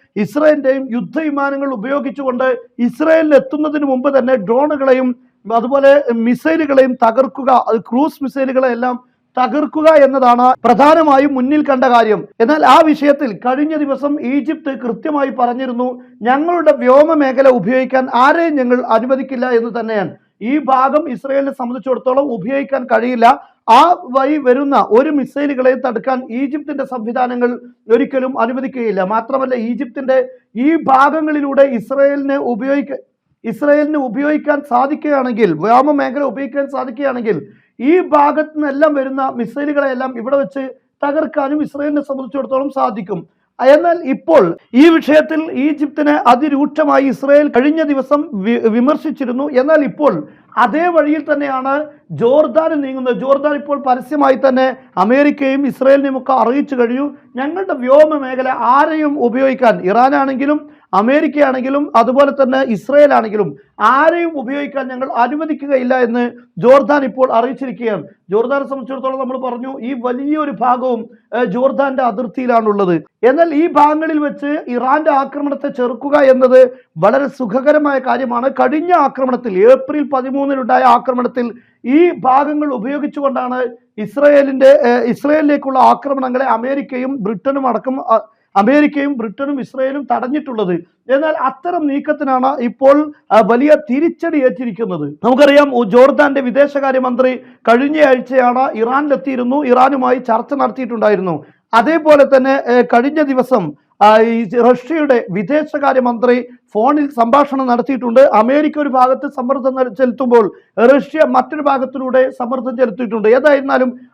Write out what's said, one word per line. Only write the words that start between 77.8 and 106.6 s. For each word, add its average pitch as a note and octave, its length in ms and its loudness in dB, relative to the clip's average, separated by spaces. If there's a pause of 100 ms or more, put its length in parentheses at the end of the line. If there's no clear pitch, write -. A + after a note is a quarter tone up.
കാര്യമാണ്. B3 520 -2
കഴിഞ്ഞ C#4 420 -2
ആക്രമണത്തിൽ, B3+ 800 2
ഏപ്രിൽ C#4+ 360 0
പതിമൂന്നിനുണ്ടായ C4 720 -2
ആക്രമണത്തിൽ B3 720 0 (320)
ഈ D#4 260 4
ഭാഗങ്ങൾ C#4+ 640 0
ഉപയോഗിച്ചുകൊണ്ടാണ് B3+ 920 -4 (340)
ഇസ്രായേലിന്റെ, C#4 680 2
ഏഹ്, B3 380 4
ഇസ്രായേലിലേക്കുള്ള C#4+ 720 0
ആക്രമണങ്ങളെ B3+ 680 0
അമേരിക്കയും B3+ 760 -4
ബ്രിട്ടനും C4 440 -4
അടക്കം, B3+ 460 -4
അ-, A3 80 2 (360)
അമേരിക്കയും C#4+ 640 2
ബ്രിട്ടനും C4+ 420 -6
ഇസ്രായേലും C4 520 -6
തടഞ്ഞിട്ടുള്ളത്. A#3+ 640 -4 (400)
എന്നാൽ D#4 220 -2
അത്തരം D4+ 500 -4
നീക്കത്തിനാണ് C#4+ 720 -2
ഇപ്പോൾ, C#4 540 2 (200)
ആ, G#3+ 140 6
വലിയ B3 280 4 (160)
തിരിച്ചടി D#4+ 540 -2
ഏറ്റിരിക്കുന്നത്. F#3+ 680 -4 (100)
നമുക്കറിയാം, C#4 500 4
ഉ-, A#3+ 120 0
ജോർദാന്റെ C#4 540 4
വിദേശകാര്യമന്ത്രി C4 960 0
കഴിഞ്ഞയാഴ്ചയാണ് B3+ 1400 0
ഇറാനിലെത്തിയിരുന്നു, C4 920 -2
ഇറാനുമായി B3+ 540 2
ചർച്ച A#3+ 360 -4
നടത്തിയിട്ടുണ്ടായിരുന്നു. G#3+ 920 -2 (300)
അതേപോലെ D4 640 4
തന്നെ, C4+ 300 0
ഏ, A#3+ 160 4
കഴിഞ്ഞ C4 400 0
ദിവസം, B3+ 500 -2 (300)
ആ, G#3+ 180 6
ഈ A#3 240 0
റഷ്യയുടെ B3 840 0
വിദേശകാര്യമന്ത്രി B3 1200 -2 (240)